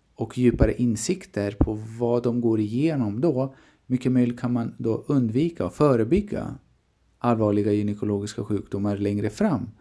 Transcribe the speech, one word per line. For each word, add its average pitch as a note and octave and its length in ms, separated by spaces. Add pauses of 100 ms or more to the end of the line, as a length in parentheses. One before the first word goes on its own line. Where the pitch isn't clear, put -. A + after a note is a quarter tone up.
(160)
och A#2 240
djupare A#2 440
insikter A2 800
på A2 120 (260)
vad A#2+ 240
de A#2+ 180
går A2+ 200
igenom A#2 600
då, C3+ 340 (320)
mycket B2+ 260
möjligt A#2+ 280
kan B2 120
man A#2 260
då A2+ 280
undvika C3+ 600
och F2 80
förebygga A#2 800 (640)
allvarliga G#2+ 540
gynekologiska G#2 720
sjukdomar G2+ 520
längre G2+ 340
fram E3+ 380 (120)